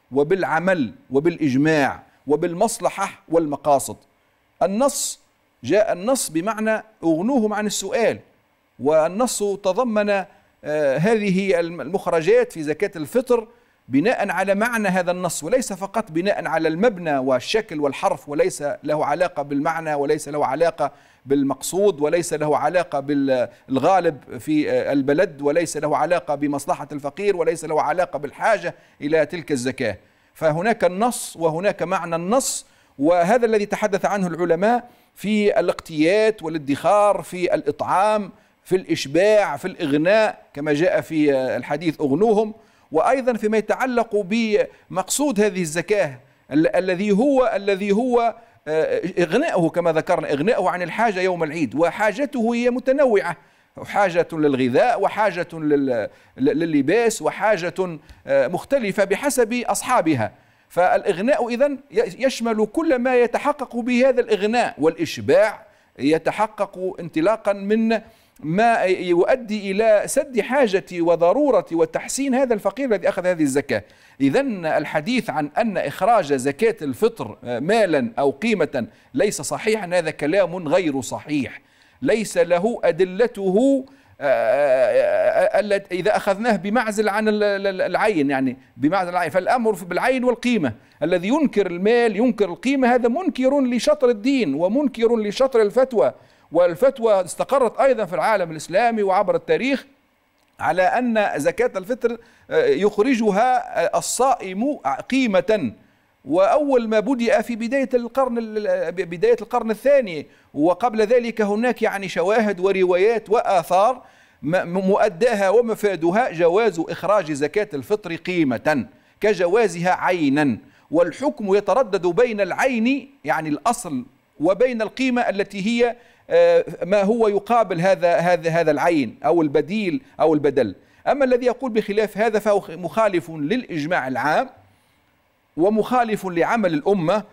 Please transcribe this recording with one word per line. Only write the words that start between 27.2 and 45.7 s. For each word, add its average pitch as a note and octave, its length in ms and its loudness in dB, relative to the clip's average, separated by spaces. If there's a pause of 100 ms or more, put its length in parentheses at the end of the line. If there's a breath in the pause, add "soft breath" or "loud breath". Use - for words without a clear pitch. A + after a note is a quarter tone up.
وليس E3 300 -2
له D#3 160 0
علاقة F3 380 -2
بالحاجة E3+ 560 -2 (260 soft breath)
إلى D3+ 240 2
تلك D#3 260 -10
الزكاة. B2 460 -4 (360 soft breath)
فهناك F3+ 500 -2
النص G3 520 -2
وهناك E3+ 480 -2
معنى E3+ 320 -4
النص، G3 500 -2 (340 soft breath)
وهذا F3+ 460 4
الذي G#3+ 200 2
تحدث G3 400 -2
عنه F#3 220 0
العلماء F3 600 0 (260 loud breath)
في G#3 440 0
الاقتيات F3+ 840 0
والادخار، E3 760 0
في F3+ 320 -4
الإطعام، F#3+ 800 -2 (320 soft breath)
في F#3 120 -2
الإشباع، E3+ 800 2
في - 80 -12
الإغناء، E3 880 0
كما D3+ 200 -4
جاء D3+ 280 0
في، D3+ 320 0
آه، B2+ 240 0
الحديث D3+ 440 -4
أغنوهم، G#3 520 2 (380 soft breath)
وأيضاً B3 420 2
فيما G#3+ 240 -2
يتعلق A3 580 -2
بمقصود G#3+ 1200 -2
هذه F#3+ 220 0
الزكاة، D#3+ 580 -2 (320 soft breath)